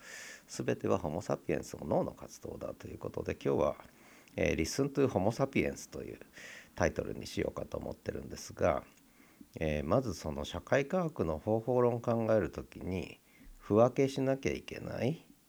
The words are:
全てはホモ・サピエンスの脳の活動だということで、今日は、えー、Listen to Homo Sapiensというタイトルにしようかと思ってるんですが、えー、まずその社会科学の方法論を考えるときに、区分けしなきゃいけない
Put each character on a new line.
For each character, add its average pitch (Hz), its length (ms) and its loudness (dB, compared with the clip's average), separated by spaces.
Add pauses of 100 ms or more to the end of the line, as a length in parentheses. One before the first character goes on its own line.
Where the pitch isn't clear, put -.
(480)
全 127 280 -2
て 107 140 -2
は 101 80 4
ホ 85 120 -2
モ・ 82 120 -2
サ 69 160 -2
ピ - 160 -2
エ - 20 4
ン 60 80 -4
ス - 140 -12
の 65 100 -8
脳 147 160 2
の - 80 -4
活 - 300 -16
動 - 160 -10
だ - 160 -8
と - 140 -14
い - 80 -10
う - 20 -12
こ - 120 -8
と 82 140 -6
で、 87 180 -2
今 139 140 2
日 - 40 2
は、 71 160 4 (600)
え 82 180 2
ー、 - 20 2
Listen 135 360 0
to 139 160 4
Homo 101 240 4
Sapiens 110 580 0
と - 140 -8
い - 100 -10
う - 60 -14 (560)
タ 85 120 4
イ - 60 2
ト - 100 -2
ル - 100 -6
に - 120 -8
し - 140 -6
よ - 100 0
う - 40 -6
か - 120 -6
と - 120 -8
思 64 140 -6
っ - 40 -8
て - 160 -6
る - 120 -8
ん 64 60 -12
で - 60 -10
す - 180 -14
が、 76 300 2 (720)
え 76 280 0
ー、 - 20 -4
ま 113 140 4
ず 104 140 -4
そ 76 180 -6
の 71 100 -4
社 87 160 -6
会 139 260 2
科 185 180 0
学 147 200 -2
の 80 140 0
方 110 240 0
法 123 200 2
論 120 140 4
を 117 60 -2
考 117 300 2
え 110 80 6
る - 100 2
と - 140 -6
き - 160 -14
に、 90 420 -4 (400)
区 101 140 2
分 123 320 6
け - 20 0
し 135 120 -2
な 135 160 2
き 127 120 0
ゃ - 20 2
い 65 100 -4
け - 180 -10
な - 240 -4
い 147 220 0 (240)